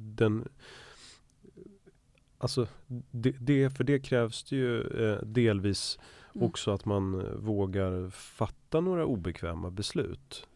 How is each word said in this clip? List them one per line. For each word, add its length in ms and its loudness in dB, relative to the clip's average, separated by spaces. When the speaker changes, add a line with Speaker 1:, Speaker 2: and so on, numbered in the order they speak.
Speaker 1:
den, 320 2
alltså, 300 0
det, 280 2
det, 300 4
för 140 -2
det 160 4
krävs 440 0
det 120 -6
ju, 260 0
eh, 120 0
delvis 760 2
Speaker 2:
Mm. 120 2
Speaker 1:
också 240 -2
att 140 -2
man, 360 0
eh, 120 -4
vågar 760 0
fatta 720 -4
några 240 2
obekväma 640 -2
beslut. 840 -6